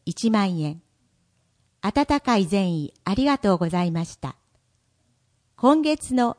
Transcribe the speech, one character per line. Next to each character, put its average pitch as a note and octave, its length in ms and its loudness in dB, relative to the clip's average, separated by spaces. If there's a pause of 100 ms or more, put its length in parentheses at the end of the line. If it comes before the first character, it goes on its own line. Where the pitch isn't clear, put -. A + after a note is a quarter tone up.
一 A3+ 260 -2
万 G3 280 0
円。 D#3 220 -6 (1040)
温 C#4+ 360 0
か A#3+ 160 0
い G3 80 2
善 F3+ 300 0
意、 D3 180 -6 (100)
あ G3 100 -4
り C4 120 0
が C#4+ 120 2
と G3 180 2
う - 20 0
ご E3+ 100 -2
ざ F3 160 -2
い F3 80 -2
ま E3 140 -4
し - 100 -14
た。 - 220 -14 (1200)
今 D4 240 4
月 D4+ 340 -2
の A#3+ 240 0